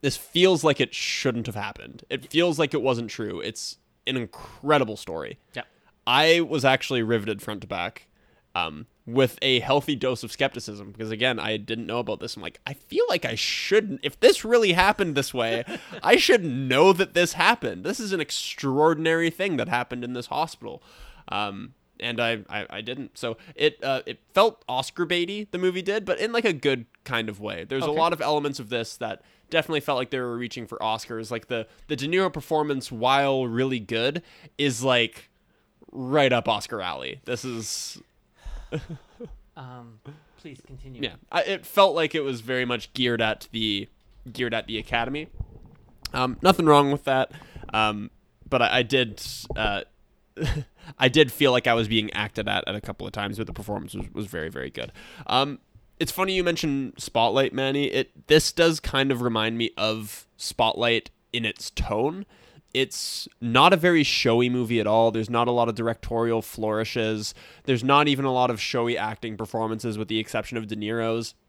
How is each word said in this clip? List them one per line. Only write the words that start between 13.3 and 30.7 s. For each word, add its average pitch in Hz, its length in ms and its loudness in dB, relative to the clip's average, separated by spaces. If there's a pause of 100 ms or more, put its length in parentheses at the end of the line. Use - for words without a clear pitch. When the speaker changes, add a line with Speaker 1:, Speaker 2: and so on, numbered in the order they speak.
Speaker 1:
shouldn't, 196 680 0
if - 160 -6
this - 260 6
really 226 280 4
happened 180 440 4
this 139 180 0
way, 117 300 0 (200)
Speaker 2:
<laughs> - 180 -16
Speaker 1:
I 190 140 6
should 240 280 4
know 135 480 4
that 180 220 0
this 175 200 2
happened. 170 500 0
This 196 160 -4
is 208 120 -4
an 185 80 -2
extraordinary 160 1080 2
thing 185 280 -2
that 120 100 -2
happened 123 360 -4
in 120 80 -8
this 120 140 -8
hospital." 127 560 -6 (460)
Um, 101 460 -6 (240)
and 117 220 -4
I, 117 280 -2
I, 104 220 -6
I 98 120 -10
didn't. 123 360 -10
So - 180 -6 (180)
it, - 280 0
uh, 131 240 -2
it - 140 -12 (140)
felt 220 340 4
Oscar 131 380 -4
baity, 180 440 -4
the 175 80 -6
movie 180 240 0
did, 202 220 -2
but 185 160 -2
in, 220 120 -2
like, 233 120 0
a 214 80 4
good 135 340 0 (180)
kind 113 240 -2
of 101 120 -10
way. 101 240 -6
There's 135 200 -4
a 151 40 0
Speaker 2:
Okay. 151 100 0
Speaker 1:
lot 165 140 2
of 165 80 -6
elements 143 400 -2
of 110 80 -14
this 117 300 -6
that 107 240 -8 (280)
definitely 156 300 0
felt 135 180 -2
like 127 120 -6
they 135 100 -4
were 123 160 -6
reaching 120 300 -8
for - 120 -14